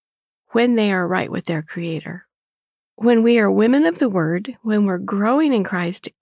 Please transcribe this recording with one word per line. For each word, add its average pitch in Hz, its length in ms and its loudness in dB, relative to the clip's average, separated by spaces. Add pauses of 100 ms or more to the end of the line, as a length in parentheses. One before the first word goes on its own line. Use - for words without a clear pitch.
(540)
when 240 200 2
they 214 180 2
are 185 160 -2
right 185 220 -4
with - 160 -8
their 165 160 -4
Creator. 165 640 -10 (680)
When 226 260 4
we 233 160 4
are 202 140 2
women 247 340 4
of 339 140 -2
the 262 100 2
Word, 180 540 -2
when 208 240 0
we're 185 100 -2
growing 220 560 0
in 208 100 2
Christ 180 460 -6 (120)